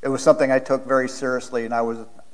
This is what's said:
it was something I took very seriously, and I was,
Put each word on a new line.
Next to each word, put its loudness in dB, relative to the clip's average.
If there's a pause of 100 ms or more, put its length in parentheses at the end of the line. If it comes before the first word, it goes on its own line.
it -2
was -2
something 6
I 6
took -2
very 2
seriously, -4
and -6
I 0
was, -4 (280)